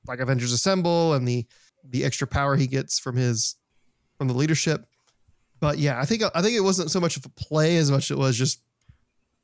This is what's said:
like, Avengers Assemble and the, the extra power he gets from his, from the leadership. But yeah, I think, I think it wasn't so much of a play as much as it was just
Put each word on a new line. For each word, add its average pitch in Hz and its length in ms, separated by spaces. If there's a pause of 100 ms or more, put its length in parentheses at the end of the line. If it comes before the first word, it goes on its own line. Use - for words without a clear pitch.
like, 127 140
Avengers 123 320
Assemble 170 600
and 127 120
the, 123 180 (380)
the 131 220
extra 135 240
power 143 260
he 135 140
gets 135 320
from 123 160
his, 120 400 (640)
from 135 100
the 123 60
leadership. 151 520 (720)
But 147 200
yeah, 139 220
I 139 40
think, 220 180 (100)
I 165 100
think 226 120
it 220 60
wasn't 185 320
so 190 80
much 170 160
of 131 100
a - 40
play 156 460
as 151 140
much 135 140
as - 80
it 139 60
was 131 200
just 127 240 (800)